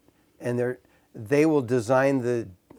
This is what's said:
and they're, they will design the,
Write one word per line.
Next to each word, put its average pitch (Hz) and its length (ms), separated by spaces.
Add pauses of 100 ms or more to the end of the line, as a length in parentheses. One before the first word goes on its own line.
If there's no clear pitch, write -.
(400)
and 123 180
they're, 123 200 (360)
they 143 320
will 151 160
design 127 600
the, 120 260 (300)